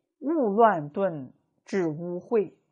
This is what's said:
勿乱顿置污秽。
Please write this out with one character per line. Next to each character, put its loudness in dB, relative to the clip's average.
勿 0
乱 4
顿 -4
置 -2
污 -6
秽。 -2